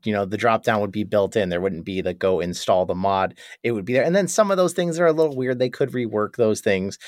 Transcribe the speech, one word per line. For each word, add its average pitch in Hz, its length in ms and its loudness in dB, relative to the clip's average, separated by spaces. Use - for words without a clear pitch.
you 110 100 -2
know, 101 100 0
the 98 140 -4
drop 113 260 2
down 110 180 2
would 101 100 -2
be 104 120 -4
built 98 320 2
in. 98 140 2
There 87 120 -2
wouldn't 87 240 -2
be 95 140 -4
the, 90 140 -2
"Go 92 260 0
install 90 460 0
the 90 80 -4
mod." 95 460 0
It 117 80 0
would 101 140 -4
be 123 80 -4
there. 127 100 2
And 170 120 2
then 196 120 2
some 202 240 0
of 190 60 0
those 180 160 2
things 170 260 -2
are 175 80 4
a 160 60 4
little 151 220 0
weird. 127 220 -2
They 123 140 0
could 139 200 -2
rework 107 440 -4
those 110 260 2
things 98 460 0